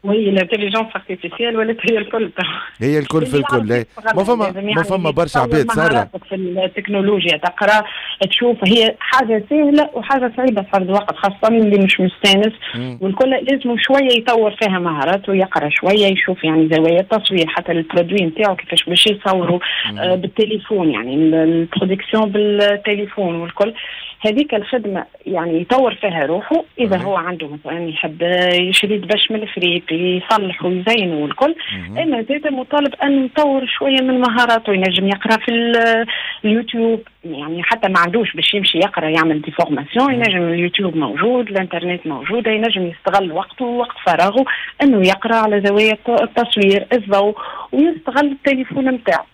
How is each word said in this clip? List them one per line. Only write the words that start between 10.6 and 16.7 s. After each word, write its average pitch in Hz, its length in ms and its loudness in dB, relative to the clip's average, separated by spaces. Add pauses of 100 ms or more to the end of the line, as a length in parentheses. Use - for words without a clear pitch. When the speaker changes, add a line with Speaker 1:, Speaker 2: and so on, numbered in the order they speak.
Speaker 1:
في 190 140 -10
نفس 185 120 0
الوقت، 202 280 0
خاصه 196 320 0
اللي 220 300 4
مش 190 220 4
مستانس. 196 520 2 (220)
Speaker 2:
مم. 123 260 -8
Speaker 1:
والكل 196 300 0
لازم 254 480 0
شويه 262 400 2
يطور 226 320 2
فيها 202 280 -2
مهاراته، 175 560 0
يقرا 170 360 0
شويه، 196 360 2
يشوف 185 380 0
يعني 160 280 4